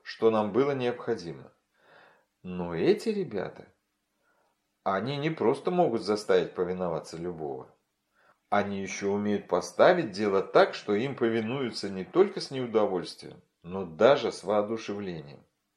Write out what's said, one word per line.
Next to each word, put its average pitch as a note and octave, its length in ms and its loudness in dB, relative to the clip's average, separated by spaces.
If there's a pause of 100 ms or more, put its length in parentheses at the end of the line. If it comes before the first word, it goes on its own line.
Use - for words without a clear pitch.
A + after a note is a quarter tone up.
что - 280 2
нам G#2+ 200 2
было C3+ 200 2
необходимо. A2 760 -4 (960)
Но F2+ 320 -6
эти D#3 320 2
ребята... D#3 600 -6 (1200)
Они G#2+ 280 -2
не C#3+ 120 -2
просто C3+ 400 0
могут D#3+ 320 2
заставить F#2+ 520 2
повиноваться F2 640 -4
любого. D#2 500 -8 (800)
Они G2+ 320 0
ещё G2 300 -4
умеют G#2 380 -2
поставить B2+ 640 4
дело G2 300 0
так, - 340 4
что - 200 -2
им B2+ 220 -2
повинуются A2+ 720 -2
не F#2+ 160 -6
только G3 340 2
с - 120 -10
неудовольствием, G#2 880 -2 (220)
но F#2 200 -8
даже G#2+ 480 4
с - 140 -10
воодушевлением. G2+ 960 -4 (340)